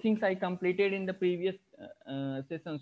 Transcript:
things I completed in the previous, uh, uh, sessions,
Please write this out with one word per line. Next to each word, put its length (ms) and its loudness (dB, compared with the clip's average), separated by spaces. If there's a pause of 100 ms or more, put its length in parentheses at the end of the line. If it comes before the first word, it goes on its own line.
things 220 2
I 100 4
completed 580 2
in 140 -2
the 80 -2
previous, 420 0 (240)
uh, 320 -14
uh, 380 -4
sessions, 320 -6